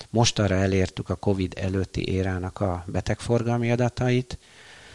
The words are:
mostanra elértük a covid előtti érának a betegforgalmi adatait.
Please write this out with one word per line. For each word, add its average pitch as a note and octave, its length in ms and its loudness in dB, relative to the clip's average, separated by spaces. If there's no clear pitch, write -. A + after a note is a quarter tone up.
mostanra A2 460 4
elértük F#2+ 540 0
a F#2 60 0
covid F#2+ 420 0
előtti F#2+ 500 -2
érának F#2 520 -2
a F2 280 -2
betegforgalmi A#2 840 0
adatait. B2 640 0